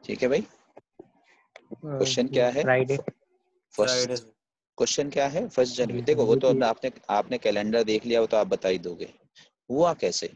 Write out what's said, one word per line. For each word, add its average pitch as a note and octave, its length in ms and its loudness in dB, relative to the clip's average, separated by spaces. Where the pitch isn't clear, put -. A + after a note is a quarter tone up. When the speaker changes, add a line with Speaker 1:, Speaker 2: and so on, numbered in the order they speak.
Speaker 1:
ठीक G#2+ 180 -6
है B2+ 60 0
भाई, D3 120 2
Speaker 2:
अ, G#3+ 80 -12
Speaker 1:
Question C3+ 540 -2
क्या B2+ 220 2
है? C#3 120 -2
Speaker 2:
Friday। C3 340 2
Speaker 1:
फर्स्ट - 760 -14
Speaker 3:
फ्राइडे। B2 420 0
Speaker 1:
question C#3+ 340 -2
क्या C#3 180 0
है? F#3 200 -4
फर्स्ट B2+ 260 0
जनवरी। A#2+ 220 -2
Speaker 2:
जी, B2 60 -4
Speaker 1:
देखो, C#3+ 240 2
वो A2 80 6
तो C3+ 60 2
Speaker 2:
फ्राइडे। C3 260 2
Speaker 1:
आपने, A2+ 240 -2
आपने G#2 280 0
calendar G#2+ 460 0
देख G#2+ 220 0
लिया, A#2 140 2
वो A2+ 60 4
तो A2 100 0
आप G#2 100 2
बता F#2+ 220 -2
ही F#2 100 0
दोगे। F2 360 -10
हुआ D#3 240 2
कैसे? - 420 -4